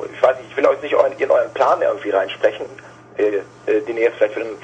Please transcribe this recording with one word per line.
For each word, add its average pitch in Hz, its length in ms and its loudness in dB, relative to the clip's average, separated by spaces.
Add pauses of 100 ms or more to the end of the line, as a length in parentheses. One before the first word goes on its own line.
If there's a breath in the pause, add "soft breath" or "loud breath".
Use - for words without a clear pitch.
(140)
ich - 80 0
weiß 131 160 4
nicht, - 120 -16
ich - 60 -12
will - 100 2
euch 139 160 2
nicht 147 120 -4
euren, 135 240 4
in 123 120 0
euren 127 220 2
Plan 160 300 2
irgendwie 104 280 -2
reinsprechen, - 560 -2 (520 loud breath)
äh, 101 40 0 (440)
äh, 107 160 2
den 117 140 -6
ihr 113 80 2
jetzt 113 140 0
vielleicht 107 160 0
für 113 60 -6
den 113 240 -8